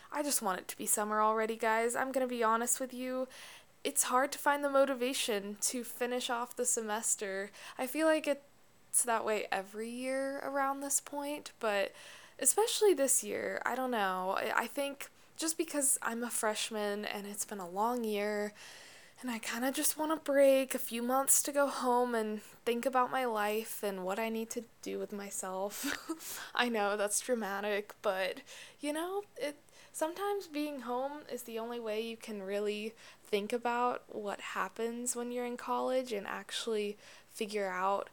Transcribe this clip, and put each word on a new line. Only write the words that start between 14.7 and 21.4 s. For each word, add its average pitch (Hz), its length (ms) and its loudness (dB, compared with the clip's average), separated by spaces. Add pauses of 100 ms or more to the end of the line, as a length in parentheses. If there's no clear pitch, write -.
just 320 200 -2
because 294 440 2
I'm 233 220 -2
a 240 60 -4
freshman 208 760 0
and 202 220 -4
it's 202 180 -6
been 208 140 -8
a 175 100 -8
long 233 340 0
year, 208 500 0 (680)
and 254 100 -4
I 226 80 -4
kinda 240 320 -2
just 285 260 0
want 311 140 0
a 320 60 2
break, 269 580 6
a 247 40 -2
few 233 220 -4
months 262 420 4